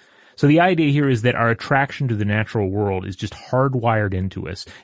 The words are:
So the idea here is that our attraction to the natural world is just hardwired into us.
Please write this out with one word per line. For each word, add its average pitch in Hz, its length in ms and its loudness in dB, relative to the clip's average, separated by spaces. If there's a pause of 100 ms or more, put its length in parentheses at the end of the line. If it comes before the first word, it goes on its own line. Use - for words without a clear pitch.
(360)
So 147 120 2
the 156 140 6
idea 165 300 2
here 143 160 2
is 123 140 2
that 120 140 2
our 117 160 2
attraction 135 560 -2
to 117 80 0
the 101 100 -2
natural 104 460 -2
world 98 340 -2
is 98 100 -10
just - 180 -8
hardwired 117 800 0
into 92 340 -4
us. - 160 -12 (180)